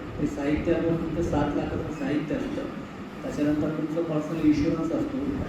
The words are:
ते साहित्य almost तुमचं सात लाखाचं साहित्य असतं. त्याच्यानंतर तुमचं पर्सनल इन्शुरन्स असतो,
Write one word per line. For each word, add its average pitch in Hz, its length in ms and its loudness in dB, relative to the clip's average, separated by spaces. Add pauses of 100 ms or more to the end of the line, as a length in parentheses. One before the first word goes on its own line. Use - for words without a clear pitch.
(220)
ते 147 60 2
साहित्य 151 460 0
almost 165 240 2
तुमचं 160 260 -2
सात 147 340 2
लाखाचं - 360 -2
साहित्य - 420 -2
असतं. - 280 -2 (600)
त्याच्यानंतर 147 460 2
तुमचं 156 340 0
पर्सनल 160 420 0
इन्शुरन्स 160 480 4
असतो, 143 260 0 (300)